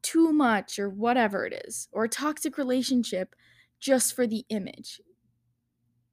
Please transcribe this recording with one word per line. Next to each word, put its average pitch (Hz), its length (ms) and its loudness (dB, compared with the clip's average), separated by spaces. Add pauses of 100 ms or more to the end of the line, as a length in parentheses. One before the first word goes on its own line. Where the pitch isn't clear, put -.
too 330 300 4
much 240 460 2
or 202 120 -4
whatever 214 560 0
it - 180 -10
is, - 280 -12
or 220 120 0
a 233 40 -2
toxic 294 500 -4
relationship 247 760 0 (440)
just 262 360 2
for 247 120 2
the 214 220 -4
image. - 520 -8 (1120)